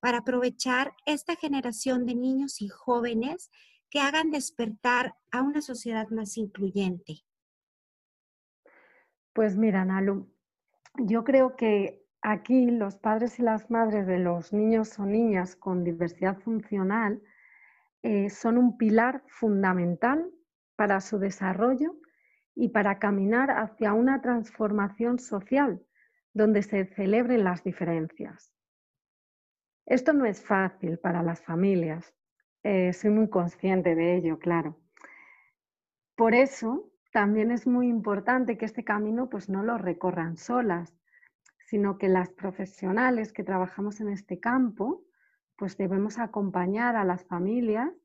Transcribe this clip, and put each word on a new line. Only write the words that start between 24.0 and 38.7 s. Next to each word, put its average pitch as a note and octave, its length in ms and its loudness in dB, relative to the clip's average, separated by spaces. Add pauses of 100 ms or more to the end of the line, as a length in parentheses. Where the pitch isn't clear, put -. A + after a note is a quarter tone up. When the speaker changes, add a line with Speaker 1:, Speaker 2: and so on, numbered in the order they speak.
Speaker 2:
transformación A3 960 -2
social G#3+ 680 -2 (480)
donde G#3+ 300 4
se G3 240 -2
celebren A3 580 2
las F3+ 180 -2
diferencias. E3 880 -6 (1300)
Esto C4 280 2
no C#4 100 4
es G#3 180 -2
fácil F#3 560 0
para F3 240 -2
las E3 200 -2
familias. E3+ 680 -2 (520)
Eh, F#3 300 2
soy G#3 160 0
muy G#3+ 180 4
consciente F3+ 640 0
de E3+ 220 2
ello, D#3+ 220 0
claro. E3 420 -2 (1400)
Por A3+ 180 4
eso, C4 560 2 (220)
también G#3+ 380 2
es A#3+ 160 -2
muy B3 220 2
importante A3+ 680 0
que - 60 -4
este A3 200 -8